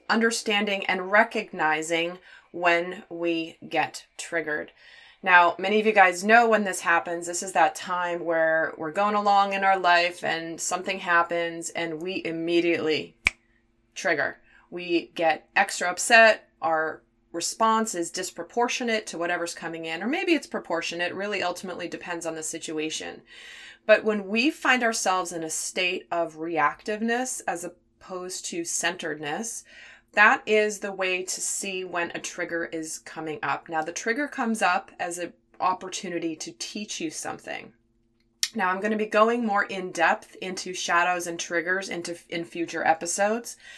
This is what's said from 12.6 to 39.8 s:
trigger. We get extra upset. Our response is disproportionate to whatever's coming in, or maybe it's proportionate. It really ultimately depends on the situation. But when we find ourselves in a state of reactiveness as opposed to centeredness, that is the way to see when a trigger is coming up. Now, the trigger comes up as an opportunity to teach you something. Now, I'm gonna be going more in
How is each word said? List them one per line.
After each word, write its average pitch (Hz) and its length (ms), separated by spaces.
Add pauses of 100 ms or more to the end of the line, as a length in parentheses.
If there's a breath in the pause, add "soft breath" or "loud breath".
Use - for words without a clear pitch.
trigger. 160 420 (320 soft breath)
We 175 460
get 160 400
extra 190 340
upset. 220 580 (140)
Our 160 400 (320)
response 220 640
is 170 160
disproportionate 226 960
to - 100
whatever's 170 360
coming 165 320
in, 165 160
or 202 60
maybe 359 260
it's - 140
proportionate. 170 640
It - 40
really 190 280
ultimately 175 440
depends 165 380
on 160 100
the 156 80
situation. 156 800 (640 loud breath)
But 214 180
when 208 240
we 226 240
find 254 320
ourselves 185 480
in 165 120
a 160 60
state - 640
of 170 260
reactiveness 208 1120
as 175 160
opposed - 840
to 170 200
centeredness, 165 960 (500 loud breath)
that 233 320
is 214 340
the 202 120
way 185 320
to - 180
see 185 420
when 175 300
a 165 60
trigger 170 460
is 160 340
coming 156 440
up. 143 260
Now, 160 140
the 165 80
trigger 240 360
comes 226 340
up 185 380
as 175 200
an 175 140 (260)
opportunity 180 800
to 170 200
teach - 420
you 160 120
something. - 600 (840)
Now, 190 140
I'm 190 120
gonna 214 160
be 214 80
going 226 400
more 202 200
in 185 260